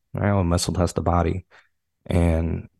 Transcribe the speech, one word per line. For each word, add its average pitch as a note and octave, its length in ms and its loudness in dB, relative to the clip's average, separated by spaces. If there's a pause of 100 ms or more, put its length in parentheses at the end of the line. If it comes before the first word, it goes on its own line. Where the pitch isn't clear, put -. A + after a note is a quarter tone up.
(140)
right? G2 160 0
I G2+ 40 2
would G2 100 2
muscle E2+ 300 0
test F2 220 0
the E2+ 60 -2
body, E2+ 440 0 (600)
and E2 640 0 (100)